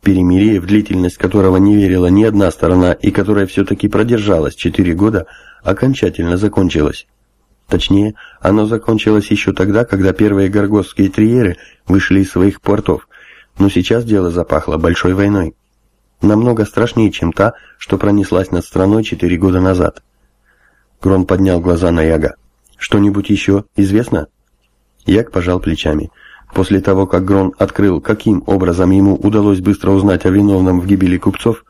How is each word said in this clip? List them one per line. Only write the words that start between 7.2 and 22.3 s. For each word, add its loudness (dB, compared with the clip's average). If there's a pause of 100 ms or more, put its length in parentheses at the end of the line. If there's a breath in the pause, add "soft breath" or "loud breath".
Точнее, 0 (260 loud breath)
оно 2
закончилось 0
ещё -2
тогда, 0
когда 0
первые 0
горгостские 0
триеры 0 (300 loud breath)
вышли 2
из -4
своих 0
портов, -2 (520 loud breath)
но 2
сейчас 0
дело 0
запахло -2
большой 0
войной. 0 (680)
Намного 2
страшнее, 0
чем -4
та, 0 (240 loud breath)
что -4
пронеслась 0
над -4
страной 0
четыре -2
года 0
назад. 0 (1000)
Грон 0
поднял 0
глаза 0
на 0
Яга. 0 (420)